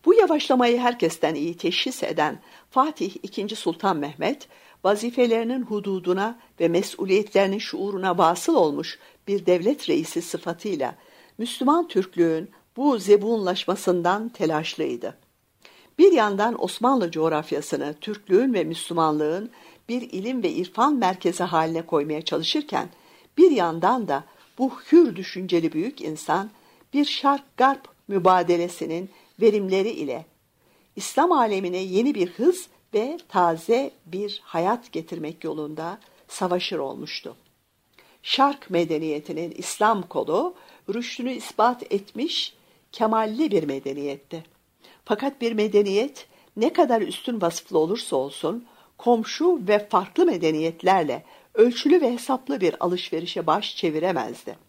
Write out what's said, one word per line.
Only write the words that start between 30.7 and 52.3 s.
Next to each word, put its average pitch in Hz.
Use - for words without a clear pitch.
İslam 330
alemine 196
yeni 190
bir 180
hız 320
ve 262
taze 190
bir 202
hayat 190
getirmek 165
yolunda 156
savaşır 180
olmuştu. 135
Şark 285
medeniyetinin 160
İslam 214
kolu 190
rüştünü 240
ispat 240
etmiş, 214
kemalli 220
bir 165
medeniyetti. 139
Fakat 262
bir 233
medeniyet 208
ne 247
kadar 247
üstün 208
vasıflı 170
olursa 165
olsun, 156
komşu 247
ve 208
farklı 220
medeniyetlerle 165
ölçülü 247
ve 247
hesaplı 262